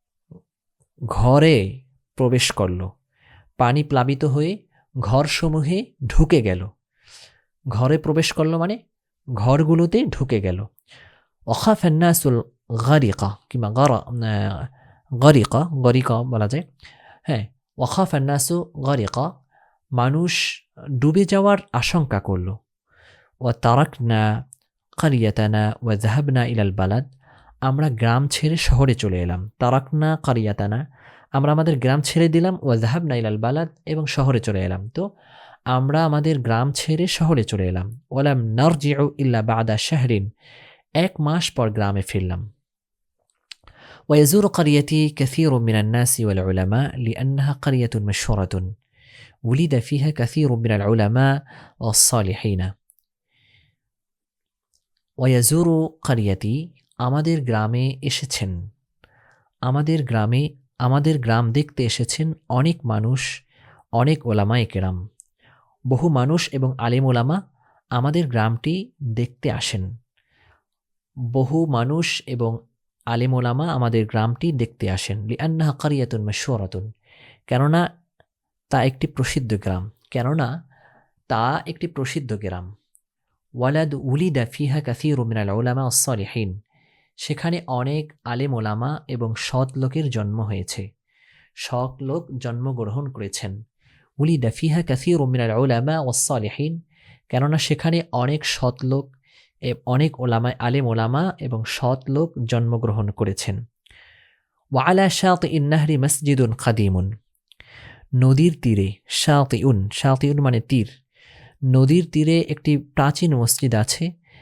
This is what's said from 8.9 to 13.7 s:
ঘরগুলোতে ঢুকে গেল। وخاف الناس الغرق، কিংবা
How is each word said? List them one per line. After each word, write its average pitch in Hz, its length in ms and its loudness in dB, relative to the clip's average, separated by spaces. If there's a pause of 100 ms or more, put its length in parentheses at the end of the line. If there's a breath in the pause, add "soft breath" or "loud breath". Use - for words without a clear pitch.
ঘরগুলোতে 160 720 4
ঢুকে 127 340 -2
গেল। 95 260 -2 (800 soft breath)
وخاف 208 380 2
الناس 165 420 4
الغرق، 117 1000 0 (220)
কিংবা 113 200 -4